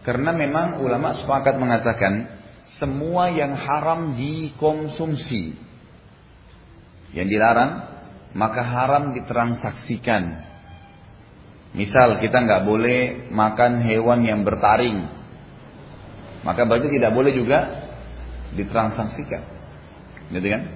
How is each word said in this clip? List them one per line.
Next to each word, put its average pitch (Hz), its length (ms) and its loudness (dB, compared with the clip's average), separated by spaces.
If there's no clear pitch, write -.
Karena 139 320 -2
memang 151 480 -2
ulama 131 320 -2
sepakat 135 400 2
mengatakan 117 760 0
semua 160 520 0
yang 147 240 -2
haram 147 640 -2
dikonsumsi, 151 1400 -2
yang 90 160 -2
dilarang, 117 640 2
maka 110 320 -2
haram 131 480 0
ditransaksikan. 117 1300 -2
Misal 107 480 4
kita 113 200 2
nggak 104 240 4
boleh 120 640 0
makan 117 520 4
hewan 117 440 4
yang 107 200 2
bertaring, 104 640 2
maka 87 240 0
berarti 131 320 2
tidak 113 160 4
boleh 131 200 4
juga 131 560 0
ditransaksikan, 107 880 -4
gitu 90 160 -4
kan? 104 160 0